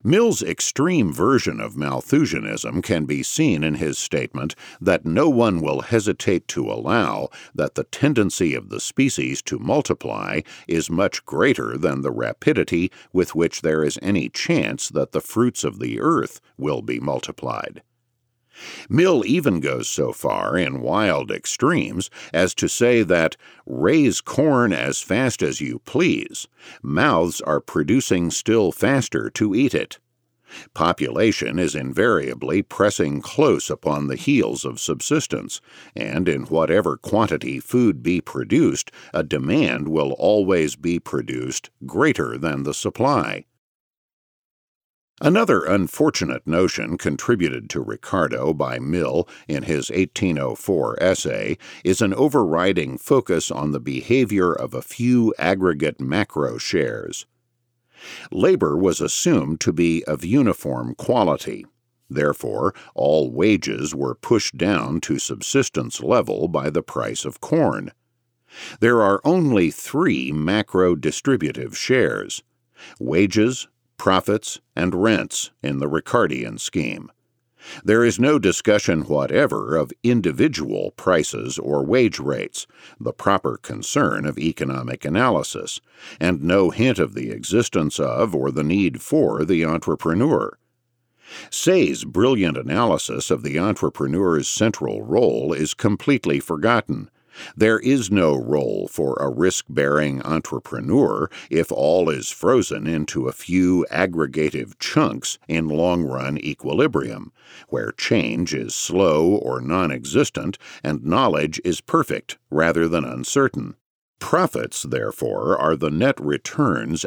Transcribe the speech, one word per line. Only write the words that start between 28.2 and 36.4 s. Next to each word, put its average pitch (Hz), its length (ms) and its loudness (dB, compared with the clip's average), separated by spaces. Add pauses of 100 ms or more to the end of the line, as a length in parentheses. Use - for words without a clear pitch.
still 107 440 2
faster 107 560 0
to - 260 0
eat 131 180 2
it." - 260 -4 (720)
Population 80 840 0
is 82 160 0
invariably 71 880 0
pressing 90 600 0
close 127 480 0
upon 73 380 -2
the 65 100 -6
heels 65 480 0
of 65 160 -8
subsistence, - 800 -4 (340)
and 67 320 -2
in 71 200 0